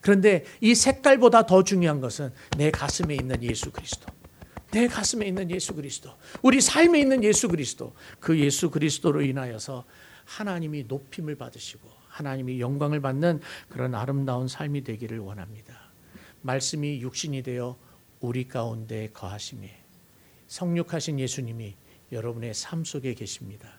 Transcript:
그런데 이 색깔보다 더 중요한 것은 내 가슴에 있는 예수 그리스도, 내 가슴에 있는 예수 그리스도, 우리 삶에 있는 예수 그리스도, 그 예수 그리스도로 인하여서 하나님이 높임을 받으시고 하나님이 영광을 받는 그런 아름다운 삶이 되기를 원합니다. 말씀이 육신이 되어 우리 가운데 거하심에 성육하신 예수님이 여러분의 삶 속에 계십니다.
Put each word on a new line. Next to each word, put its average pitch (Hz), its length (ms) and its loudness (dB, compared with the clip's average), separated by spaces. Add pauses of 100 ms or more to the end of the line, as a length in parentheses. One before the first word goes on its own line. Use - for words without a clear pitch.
그런데 196 420 6 (180)
이 233 140 8
색깔보다 254 680 6
더 190 180 8
중요한 175 380 2
것은 127 300 -6 (260)
내 151 140 4
가슴에 151 440 -2
있는 127 260 -4
예수 120 300 -4
그리스도, - 360 -12 (640)
내 233 160 4
가슴에 214 380 -4
있는 190 240 -4
예수 180 240 -6
그리스도, 139 380 -12 (300)
우리 262 200 8
삶에 330 380 6
있는 262 240 4
예수 214 240 4
그리스도, 120 460 -4 (260)
그 165 180 2
예수 143 320 2
그리스도로 151 520 0
인하여서 131 640 -6 (400)
하나님이 165 640 -6
높임을 143 480 -8
받으시고 - 540 -16 (200)
하나님이 131 500 -6
영광을 143 400 -2
받는 147 400 0 (300)
그런 127 260 -4
아름다운 131 540 -2
삶이 143 340 -6
되기를 113 360 -8
원합니다. 104 540 -14 (680)
말씀이 139 600 -4
육신이 131 420 -6
되어 123 340 -6 (440)
우리 127 280 -4
가운데 113 640 -6
거하심에 101 680 -14 (680)
성육하신 170 720 -4
예수님이 113 560 -6 (360)
여러분의 117 420 -8
삶 165 300 -6
속에 131 300 -6
계십니다. 107 640 -14